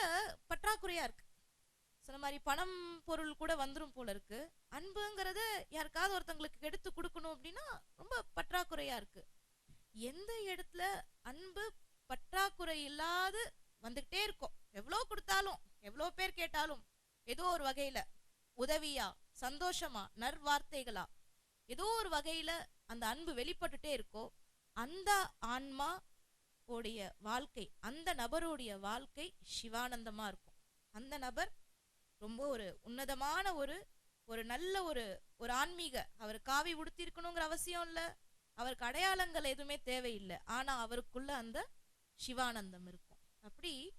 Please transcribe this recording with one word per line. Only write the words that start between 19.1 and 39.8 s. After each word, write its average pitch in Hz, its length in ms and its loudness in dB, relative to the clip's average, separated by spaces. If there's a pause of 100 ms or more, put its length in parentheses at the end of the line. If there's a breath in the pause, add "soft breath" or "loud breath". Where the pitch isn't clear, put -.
சந்தோஷமா, 285 640 0 (100)
நற்வார்த்தைகளா, 277 880 2 (600)
ஏதோ - 180 -2
ஒரு 440 260 4
வகையில 320 560 2 (200)
அந்த 233 200 -2
அன்பு 302 280 0
வெளிப்பட்டுட்டே 285 640 0
இருக்கோ, 220 280 -6 (440)
அந்த 370 640 4
ஆன்மா 269 640 0 (600)
உடைய 226 540 -4
வாழ்க்கை, 220 640 -2
அந்த 320 340 0
நபருடைய 247 640 0
வாழ்க்கை 254 560 -4 (280)
சிவானந்தமா 226 640 -2
இருக்கும். - 280 -8 (360)
அந்த 269 280 -6
நபர் 262 340 0 (640)
ரொம்ப 226 280 -4
ஒரு 226 360 -2
உன்னதமான 277 720 0
ஒரு, 302 320 -2 (380)
ஒரு 226 200 -4
நல்ல 349 380 2
ஒரு, 247 400 -2 (140)
ஒரு 233 160 0
ஆன்மீக, 302 640 2
அவர் 220 260 -4
காவி 302 320 4
உடுத்திருக்கணுங்கிற 339 600 -4
அவசியம் 339 460 2
இல்ல, 330 340 -2 (380)
அவருக்கு 254 300 -2
அடையாளங்கள் 339 600 4
எதுவுமே 285 360 0